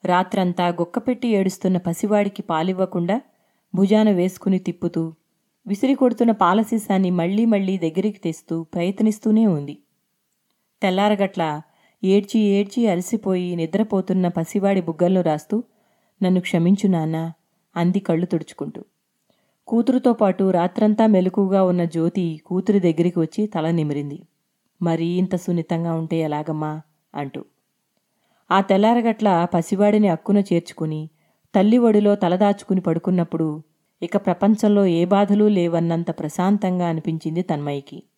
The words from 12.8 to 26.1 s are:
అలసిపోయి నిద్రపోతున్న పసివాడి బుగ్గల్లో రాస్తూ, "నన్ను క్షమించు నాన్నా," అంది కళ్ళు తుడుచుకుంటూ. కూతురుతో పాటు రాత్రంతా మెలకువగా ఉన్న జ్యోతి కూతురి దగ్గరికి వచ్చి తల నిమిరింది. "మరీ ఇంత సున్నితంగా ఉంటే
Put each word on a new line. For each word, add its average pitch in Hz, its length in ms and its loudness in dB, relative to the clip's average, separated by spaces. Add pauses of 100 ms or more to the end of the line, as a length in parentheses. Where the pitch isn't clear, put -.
అలసిపోయి 180 680 -2
నిద్రపోతున్న 185 720 0
పసివాడి 190 540 0
బుగ్గల్లో 175 400 0
రాస్తూ, 170 420 -2 (600)
"నన్ను 185 180 2
క్షమించు 185 480 2
నాన్నా," 160 440 -2 (420)
అంది 175 240 0
కళ్ళు 180 260 -2
తుడుచుకుంటూ. 156 580 -8 (840)
కూతురుతో 240 460 2
పాటు 190 360 2
రాత్రంతా 208 560 2
మెలకువగా 190 580 2
ఉన్న 180 200 2
జ్యోతి 165 640 -2
కూతురి 190 340 0
దగ్గరికి 170 400 0
వచ్చి 170 280 -2
తల 165 220 -4
నిమిరింది. 147 520 -4 (600)
"మరీ 165 260 0
ఇంత 185 280 0
సున్నితంగా 170 580 -2
ఉంటే 160 240 -4